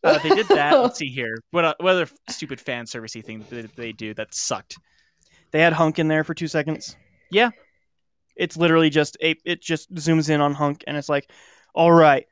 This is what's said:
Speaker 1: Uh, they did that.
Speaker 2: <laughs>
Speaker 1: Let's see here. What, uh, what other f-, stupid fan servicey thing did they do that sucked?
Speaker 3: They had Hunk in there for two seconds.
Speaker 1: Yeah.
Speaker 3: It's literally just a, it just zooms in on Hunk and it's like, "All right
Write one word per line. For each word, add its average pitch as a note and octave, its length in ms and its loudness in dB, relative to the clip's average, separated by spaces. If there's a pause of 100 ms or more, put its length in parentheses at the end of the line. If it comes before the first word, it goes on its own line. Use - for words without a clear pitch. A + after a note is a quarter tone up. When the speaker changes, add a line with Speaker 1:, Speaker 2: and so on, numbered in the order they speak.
Speaker 1:
Uh, D#3+ 140 4
they D3+ 100 -2
did F#3+ 200 2
that. D3 240 4
Speaker 2:
<laughs> C4+ 100 6
Speaker 1:
Let's A#3+ 160 -2
see C#3+ 100 -6
here. A#2 300 -6 (140)
What, E3+ 120 2
uh, D#3 160 2
what F3+ 120 2
other F#3 100 2
f-, D3 100 -6 (160)
stupid C#3 320 -12
fan A#2+ 240 -8
servicey A2+ 400 -14
thing A2 240 -14
did A#2 280 -14
they A#2 160 -10
do A2 220 -12
that G#2+ 200 -12
sucked? - 420 -8 (760)
Speaker 3:
They D#3 100 2
had E3 100 4
Hunk D#3 260 0
in D#3 100 0
there D#3 140 0
for D#3 120 -6
two E3 140 -8
seconds. D3+ 480 -6 (340)
Speaker 1:
Yeah. A3 180 2 (880)
Speaker 3:
It's E3+ 220 -6
literally E3 320 4
just D3 320 -2
a, D#3+ 140 0 (100)
it E3+ 160 -6
just - 320 -6
zooms D#3+ 340 0
in D3 140 2
on D3 100 2
Hunk C#3+ 340 -4
and D3 120 -6
it's C#3+ 100 -10
like, C#3+ 220 -4 (420)
"All E3+ 200 4
right D#3 400 6